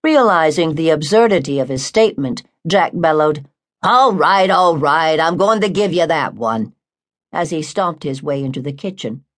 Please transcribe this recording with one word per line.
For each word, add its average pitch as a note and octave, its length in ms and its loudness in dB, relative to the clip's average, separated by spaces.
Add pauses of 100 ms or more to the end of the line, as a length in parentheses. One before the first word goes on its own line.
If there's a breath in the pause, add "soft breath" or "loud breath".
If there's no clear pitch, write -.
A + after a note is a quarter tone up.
Realizing F3 720 2
the D#3+ 160 0
absurdity D#3 680 2
of C3 120 -4
his C3 140 -6
statement, C#3 580 0 (240)
Jack F3 280 0
bellowed, D#3 520 0 (360)
"All B3 300 4
right, F#3 380 2
all F3+ 280 2
right, D#3 400 2
I'm E3 180 0
going G3+ 240 2
to G#3 80 0
give F#3+ 240 -2
you E3+ 140 0
that D3+ 280 -2
one," A2 380 -4 (600)
as E3+ 180 -4
he E3 100 -4
stomped E3+ 420 -4
his C#3 200 -6
way C#3+ 200 -4
into C3 200 -6
the C#3 100 -8
kitchen, C#3 520 -10 (140)